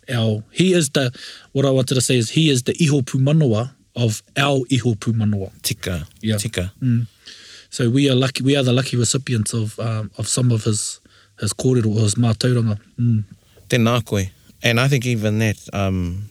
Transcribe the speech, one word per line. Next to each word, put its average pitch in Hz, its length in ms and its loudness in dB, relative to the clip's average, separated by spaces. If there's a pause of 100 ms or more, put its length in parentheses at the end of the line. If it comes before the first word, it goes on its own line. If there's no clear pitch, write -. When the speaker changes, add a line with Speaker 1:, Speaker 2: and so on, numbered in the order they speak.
(120)
Speaker 1:
our, 110 380 0
he 185 240 4
is 170 160 2
the, 131 240 0 (380)
what 135 120 0
I 139 60 4
wanted 131 240 2
to 127 60 2
say 127 180 2
is 110 120 -2
he 156 200 4
is 127 140 0
the 123 80 -2 (100)
iho 147 200 4
pūmanawa 131 680 2 (240)
of 117 280 -2 (140)
our 139 220 2 (100)
iho 123 260 0
pūmanawa. 107 580 -2 (100)
Speaker 2:
Tika, 85 440 -6 (140)
Speaker 1:
Yeah. 110 160 -2
Speaker 2:
tika. 104 360 -4 (100)
Speaker 1:
Mm. 120 240 0 (640)
So 123 180 -2
we 139 220 2
are 127 40 2
lucky, 131 300 0
we 139 120 4
are 139 60 2
the 127 120 2
lucky 131 240 0
recipients 117 560 -2
of, 110 240 -6
um, 110 400 -6
of 107 100 -6
some 123 240 2
of 110 120 0
his, - 360 -4 (400)
his 104 140 -4
kōrero 123 320 2 (100)
or 110 40 2
his 104 160 2
mātauranga. 117 640 0 (200)
Mm. 117 260 2 (440)
Speaker 2:
Tēnā 117 360 2
koe. 101 200 -2 (380)
And 117 160 2
I 131 100 2
think 127 180 0
even 107 320 0
that, 110 180 0 (160)
um, 95 580 -2